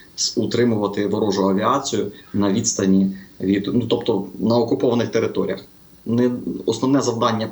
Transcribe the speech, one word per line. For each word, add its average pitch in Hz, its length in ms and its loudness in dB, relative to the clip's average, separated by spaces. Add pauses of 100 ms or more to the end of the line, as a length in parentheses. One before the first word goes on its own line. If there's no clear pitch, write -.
(160)
с-, - 260 -4
утримувати 104 680 0
ворожу 98 420 0
авіацію 104 600 0 (220)
на 101 200 2
відстані 98 580 2 (300)
від, 98 320 0
ну, 117 160 2
тобто 98 360 0 (140)
на 117 180 2
окупованих 120 500 2
територіях. 98 580 -2 (400)
Не, 120 260 2 (340)
основне 131 360 2
завдання 113 500 0